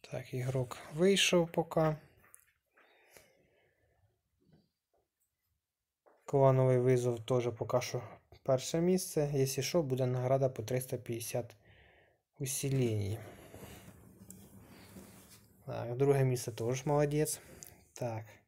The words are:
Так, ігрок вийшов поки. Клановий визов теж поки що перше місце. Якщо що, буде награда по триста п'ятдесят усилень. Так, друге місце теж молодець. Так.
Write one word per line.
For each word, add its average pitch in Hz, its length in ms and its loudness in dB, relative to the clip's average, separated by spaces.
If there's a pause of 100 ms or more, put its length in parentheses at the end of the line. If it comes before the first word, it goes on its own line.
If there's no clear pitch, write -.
Так, 127 320 -10
ігрок 127 440 -4 (160)
вийшов 175 580 4
поки. 160 440 2 (4000)
Клановий 131 520 6
визов 123 480 2
теж 123 320 0
поки 123 240 0
що 123 200 -6 (420)
перше 135 380 0
місце. 175 520 0
Якщо 135 280 0
що, 170 220 0
буде 131 220 0
награда 127 440 2
по 123 140 -8
триста 127 340 -4
п'ятдесят 117 580 -6 (840)
усилень. 120 800 -2 (2500)
Так, 120 320 -8
друге 139 260 4
місце 123 280 0
теж 120 340 -4
молодець. 147 540 0 (540)
Так. 113 320 -8 (220)